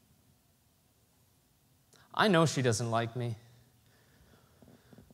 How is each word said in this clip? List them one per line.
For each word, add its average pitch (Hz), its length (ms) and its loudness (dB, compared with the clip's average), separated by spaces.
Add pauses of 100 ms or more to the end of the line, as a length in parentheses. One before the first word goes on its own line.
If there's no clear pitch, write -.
(2250)
I 202 140 2
know 165 160 4
she 147 160 -2
doesn't 120 300 -2
like 113 260 -4
me. 120 200 -8 (1800)